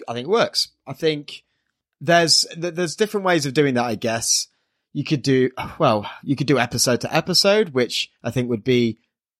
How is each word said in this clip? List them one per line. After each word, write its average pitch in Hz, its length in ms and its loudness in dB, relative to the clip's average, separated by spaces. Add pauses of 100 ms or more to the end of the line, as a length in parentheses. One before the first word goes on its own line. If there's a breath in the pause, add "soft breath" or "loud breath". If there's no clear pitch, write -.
I 117 60 -8
think 123 120 -8
it 170 40 -6
works. 208 380 0 (180)
I 139 80 -14
think 151 500 -4 (560)
there's, 165 460 4 (120)
th-, 165 160 -6
there's 170 220 -4
different 202 300 -2
ways 170 180 2
of 139 80 -4
doing 139 220 2
that, 120 100 2
I 113 120 -4
guess. 113 500 -2 (460)
You 143 100 -6
could 143 200 -2
do, 131 280 2 (300)
well, 110 280 2 (140)
you 139 140 -2
could 143 100 -4
do 143 100 2
episode 120 440 0
to - 140 -8
episode, 196 560 2
which - 420 -2 (100)
I 120 80 -6
think 123 180 -2
would 113 140 -2
be 120 380 2 (400)